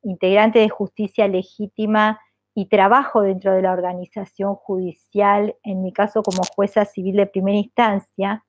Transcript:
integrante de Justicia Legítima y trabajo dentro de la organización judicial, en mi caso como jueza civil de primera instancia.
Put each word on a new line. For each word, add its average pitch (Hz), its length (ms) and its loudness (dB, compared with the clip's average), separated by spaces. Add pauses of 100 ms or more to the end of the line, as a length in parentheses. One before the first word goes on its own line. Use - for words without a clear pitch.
integrante 208 580 2
de 214 80 4
Justicia 202 580 -4
Legítima 214 920 -2 (340)
y 196 120 -4
trabajo 214 560 4
dentro 190 320 0
de 190 80 2
la 185 100 0
organización 180 840 -6
judicial, 202 1080 -2
en 190 180 -6
mi 185 100 -6
caso 208 300 -2
como 185 220 -2 (100)
jueza 202 300 0
civil 190 320 -6
de 196 100 2
primera 196 320 -2
instancia. 202 920 -4